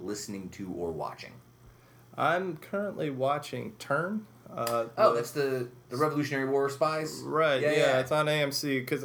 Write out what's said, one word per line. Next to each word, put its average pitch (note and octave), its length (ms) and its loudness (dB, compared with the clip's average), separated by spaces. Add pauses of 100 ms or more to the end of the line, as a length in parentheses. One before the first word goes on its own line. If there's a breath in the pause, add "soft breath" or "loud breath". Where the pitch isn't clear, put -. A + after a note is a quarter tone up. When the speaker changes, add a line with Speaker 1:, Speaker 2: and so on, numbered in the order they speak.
Speaker 1:
listening G2 480 -8
to, F#2+ 200 -10
or E2+ 220 -4
watching. C#2 400 -8 (840 loud breath)
Speaker 2:
I'm E3+ 420 0
currently G3 520 -4
watching C3 680 -2
Turn. F3+ 480 -2 (240)
Uh, A#2 340 0 (140)
Speaker 1:
Oh, G#3+ 120 8
Speaker 2:
the A#2 60 2
Speaker 1:
that's A#2+ 160 -2
the, C3 360 0 (200)
the B2 80 -6
Revolutionary C#3+ 520 2
War C#3 200 4
spies? D#3 560 -2
Speaker 2:
Right, C#3+ 360 4
Speaker 1:
Yeah, C#3+ 120 4
Speaker 2:
yeah, D3+ 60 4
Speaker 1:
yeah. C#3 220 6
Speaker 2:
it's C3 120 -2
on D3+ 160 4
A D3+ 40 4 (100)
M C#3 100 0
C C3+ 320 0
'cause, C3 200 -2